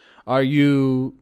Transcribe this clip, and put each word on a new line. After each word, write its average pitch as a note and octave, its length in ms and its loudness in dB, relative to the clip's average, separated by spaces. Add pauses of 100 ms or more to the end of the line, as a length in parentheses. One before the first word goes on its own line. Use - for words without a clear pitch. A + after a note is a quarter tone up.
(280)
Are C3 160 0
you C3+ 800 0